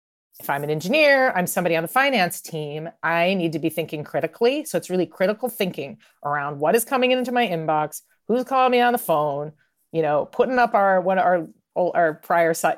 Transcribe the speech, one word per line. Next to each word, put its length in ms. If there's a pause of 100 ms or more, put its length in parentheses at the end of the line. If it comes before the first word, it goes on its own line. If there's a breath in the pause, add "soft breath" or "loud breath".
(400)
if 100
I'm 140
an 60
engineer, 600
I'm 160
somebody 300
on 60
the 60
finance 520
team, 500 (120)
I 320
need 180
to 60
be 120
thinking 340
critically. 600
So 120
it's 140
really 160
critical 420
thinking 500 (260 soft breath)
around 340
what 160
is 100
coming 280
into 180
my 160
inbox, 560 (240)
who's 180
calling 280
me 80
on 120
the 60
phone, 540 (400)
you 100
know, 240
putting 320
up 160
our, 260
what 180
our, 280 (300)
our 380
prior 380
C-, 240